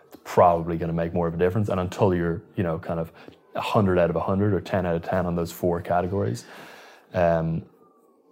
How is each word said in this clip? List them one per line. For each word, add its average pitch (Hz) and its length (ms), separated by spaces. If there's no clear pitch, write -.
it's - 160
probably 85 540
gonna 82 140
make 85 100
more 87 140
of 82 80
a - 20
difference. 95 320
And 95 120
until 92 340
you're, 85 280
you 104 80
know, 82 160
kind 82 220
of 82 100
a - 40
hundred 95 380
out 85 120
of 85 60
a 92 40
hundred 101 340
or 85 60
ten 92 260
out 85 80
of 82 80
ten 92 240
on 87 80
those 85 160
four 87 300
categories, 98 640
um, 82 500